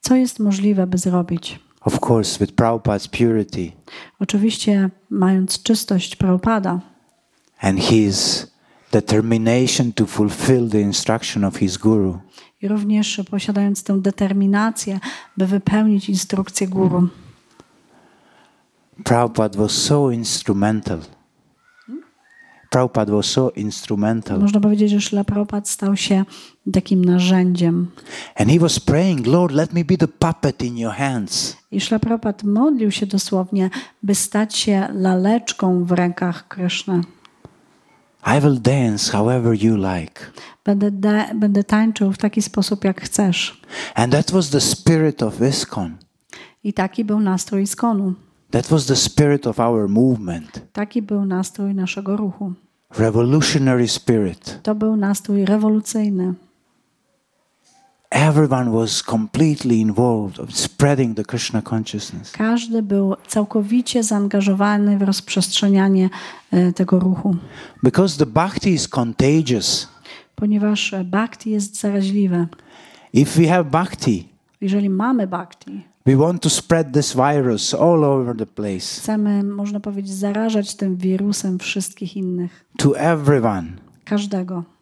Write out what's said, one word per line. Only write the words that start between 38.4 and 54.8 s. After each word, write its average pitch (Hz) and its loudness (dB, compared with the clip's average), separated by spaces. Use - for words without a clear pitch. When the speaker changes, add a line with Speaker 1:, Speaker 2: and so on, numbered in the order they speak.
Speaker 2:
will 139 4
dance 117 0
however 113 2
you 110 4
like. 92 -4
Speaker 1:
Będę 202 2
da-, 208 -2
będę 208 2
tańczył 214 0
w 196 -6
taki 208 -2
sposób, - -4
jak 190 0
chcesz. - -2
Speaker 2:
And 120 2
that 147 2
was 175 2
the 139 2
spirit 156 2
of 101 -2
iskon. 90 -6
Speaker 1:
I 208 -4
taki 190 -2
był 208 0
nastrój 196 0
Iskonu. 202 -2
Speaker 2:
That 123 0
was 151 2
the 135 2
spirit 143 2
of 117 -2
our 113 2
movement. 101 0
Speaker 1:
Taki 214 -4
był 202 -4
nastrój 190 -4
naszego 190 -4
ruchu. 196 -6
Speaker 2:
Revolutionary 123 2
spirit. - -2
Speaker 1:
To 214 -2
był 220 0